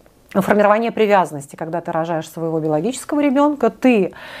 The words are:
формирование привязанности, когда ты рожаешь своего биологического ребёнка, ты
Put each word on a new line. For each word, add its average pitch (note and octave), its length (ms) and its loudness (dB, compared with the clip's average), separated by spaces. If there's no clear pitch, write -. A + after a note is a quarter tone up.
формирование G#3 500 2
привязанности, F#3 640 0
когда E3 260 -6
ты E3+ 100 -8
рожаешь D#3+ 380 -4
своего E3 300 -4
биологического D#3+ 640 -2
ребёнка, C#4+ 480 2
ты A3 440 2